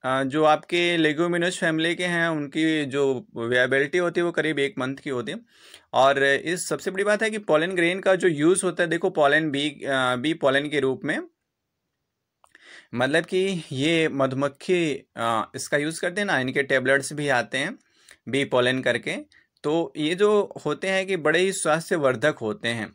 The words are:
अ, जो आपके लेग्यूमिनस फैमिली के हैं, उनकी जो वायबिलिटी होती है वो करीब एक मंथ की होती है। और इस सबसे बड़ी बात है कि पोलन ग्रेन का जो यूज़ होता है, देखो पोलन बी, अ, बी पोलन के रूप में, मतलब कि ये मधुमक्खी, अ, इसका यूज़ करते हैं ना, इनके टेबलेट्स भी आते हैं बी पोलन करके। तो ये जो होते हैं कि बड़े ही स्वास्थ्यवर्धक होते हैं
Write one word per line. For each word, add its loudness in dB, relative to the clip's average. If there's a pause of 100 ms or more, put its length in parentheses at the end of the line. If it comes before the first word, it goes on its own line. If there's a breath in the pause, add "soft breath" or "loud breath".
अ, 0
जो 0
आपके 2
लेग्यूमिनस 0
फैमिली 0
के -6
हैं, 0
उनकी -2
जो 0 (100)
वायबिलिटी 2
होती 0
है 0
वो -2
करीब -2
एक 0
मंथ -4
की -10
होती -4
है। -10 (520 loud breath)
और 4
इस 0
सबसे -4
बड़ी -4
बात 0
है 0
कि -6
पोलन 0
ग्रेन 0
का 2
जो 2
यूज़ 2
होता -2
है, 0
देखो 0
पोलन 4
बी, -2
अ, -2
बी -2
पोलन 0
के 0
रूप 0
में, -2 (1700 loud breath)
मतलब 2
कि -2 (100)
ये 2
मधुमक्खी, -2
अ, -2
इसका -4
यूज़ -2
करते -4
हैं -2
ना, 0
इनके -2
टेबलेट्स 0
भी -4
आते 0
हैं -6 (500 soft breath)
बी 0
पोलन 2
करके। -2 (460 soft breath)
तो -2
ये -2
जो 2 (120)
होते -2
हैं 0
कि -2
बड़े 2
ही 2
स्वास्थ्यवर्धक 0
होते -4
हैं -4